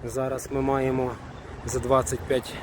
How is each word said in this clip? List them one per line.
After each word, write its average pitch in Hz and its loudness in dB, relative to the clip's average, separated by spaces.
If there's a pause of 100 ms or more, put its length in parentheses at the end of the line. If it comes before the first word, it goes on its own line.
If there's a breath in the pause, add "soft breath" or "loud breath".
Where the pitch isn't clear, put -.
Зараз 131 -2
ми 135 2
маємо 131 2 (540)
за 127 -2
двадцять 127 4
п'ять - 0